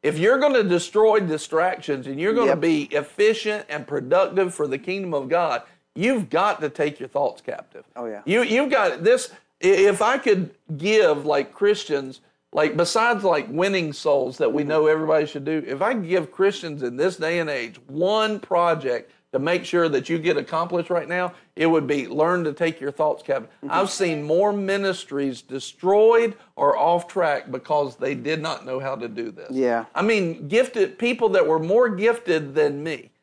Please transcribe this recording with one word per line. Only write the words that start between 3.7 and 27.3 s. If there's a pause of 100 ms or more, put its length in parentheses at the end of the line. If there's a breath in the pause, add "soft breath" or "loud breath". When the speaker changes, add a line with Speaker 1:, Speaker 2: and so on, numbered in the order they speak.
Speaker 1:
productive
for
the
kingdom
of
God, (340 soft breath)
you've
got
to
take
your
thoughts
captive. (100)
Speaker 2:
Oh,
yeah.
Speaker 1:
You,
you've
got
this. (320 loud breath)
I-,
if
I
could (260)
give,
like,
Christians, (320)
like,
besides,
like,
winning
souls
that
we
Speaker 2:
Mm-hmm.
Speaker 1:
know
everybody
should
do,
if
I
could
give
Christians
in
this
day
and
age
one
project (220 soft breath)
to
make
sure
that
you
get
accomplished
right
now, (240 soft breath)
it
would
be
learn
to
take
your
thoughts
captive. (140 soft breath)
Speaker 2:
Mm-hmm.
Speaker 1:
I've
seen
more
ministries
destroyed (200 soft breath)
or
off
track